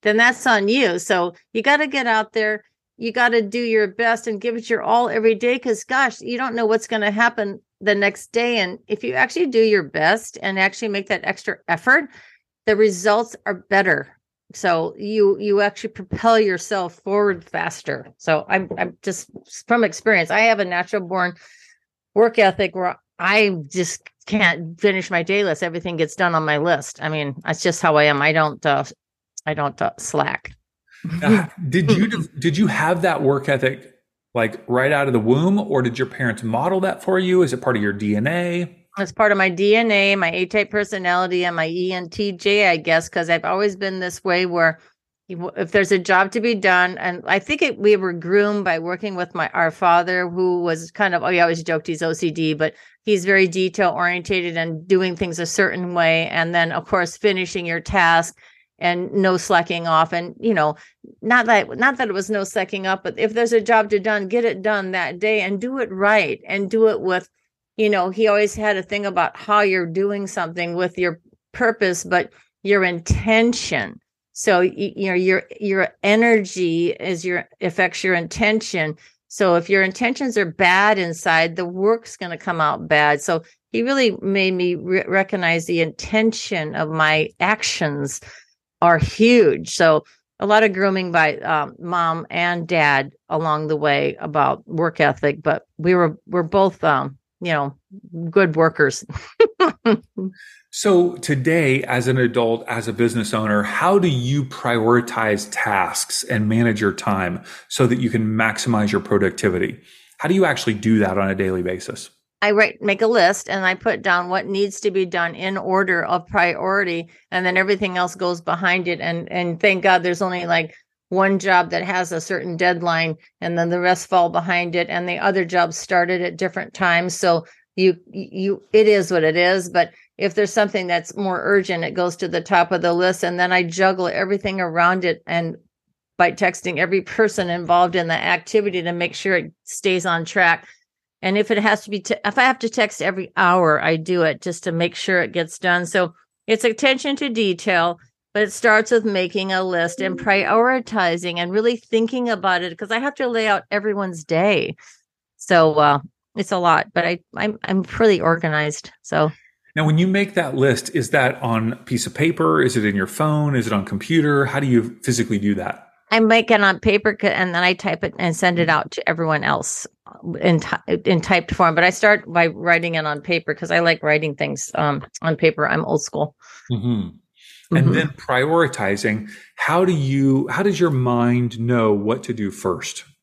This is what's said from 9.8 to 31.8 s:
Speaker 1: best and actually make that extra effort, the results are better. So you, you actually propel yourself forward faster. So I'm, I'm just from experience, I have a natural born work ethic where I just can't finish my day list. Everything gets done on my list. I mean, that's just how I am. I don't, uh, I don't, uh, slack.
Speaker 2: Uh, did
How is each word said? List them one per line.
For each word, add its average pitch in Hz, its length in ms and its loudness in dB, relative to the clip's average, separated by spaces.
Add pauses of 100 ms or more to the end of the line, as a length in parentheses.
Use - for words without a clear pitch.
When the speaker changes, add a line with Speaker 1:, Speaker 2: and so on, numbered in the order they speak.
Speaker 1:
best 165 580 -2
and 196 160 -4
actually 196 300 -2
make 196 220 -6
that 180 160 -4
extra - 320 -6 (100)
effort, 262 420 2 (560)
the 214 120 2
results 208 580 2 (100)
are 190 240 -8
better. 185 480 0 (360)
So 170 440 -2
you, 208 420 2
you 202 200 2
actually 202 300 -2
propel 220 500 2
yourself 190 640 -2
forward 196 400 0
faster. 165 640 -8 (100)
So - 300 -2
I'm, 190 300 -2
I'm 180 260 -6
just - 260 -8 (380)
from 233 160 2
experience, 180 480 0
I 202 80 0
have 220 200 4
a 196 60 0
natural 180 400 -4
born 180 300 -2 (760)
work 226 260 4
ethic 190 340 2
where 180 240 -4 (220)
I 196 380 2 (100)
just 175 420 -6 (160)
can't 170 540 -2
finish 190 320 0
my 170 100 0
day 190 220 0
list. 170 180 -2
Everything 170 360 -6
gets 156 180 -2
done 175 180 0
on 156 120 2
my 151 120 2
list. 151 460 -2
I 156 60 -4
mean, 147 340 -4
that's - 180 -4
just 165 200 -2
how 160 160 4
I 151 80 6
am. 143 160 2
I 151 100 2
don't, 156 340 0
uh, 139 200 2 (600)
I 151 80 -4
don't, 147 280 -4
uh, - 160 0
slack. - 560 -4 (680)
Speaker 2:
Uh, 190 260 2 (200)
did 160 240 2